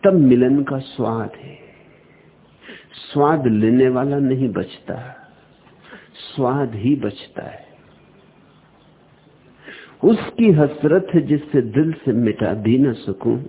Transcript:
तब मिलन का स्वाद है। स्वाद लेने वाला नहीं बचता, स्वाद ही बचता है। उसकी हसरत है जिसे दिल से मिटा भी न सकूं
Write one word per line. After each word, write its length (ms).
तब 100
मिलन 500
का 160
स्वाद 560
है। 240
स्वाद 540
लेने 420
वाला 300
नहीं 300
बचता, 680
स्वाद 600
ही 200
बचता 480
है। 240
उसकी 480
हसरत 600
है 80
जिसे 400
दिल 320
से 180
मिटा 420
भी 240
न 160
सकूं 560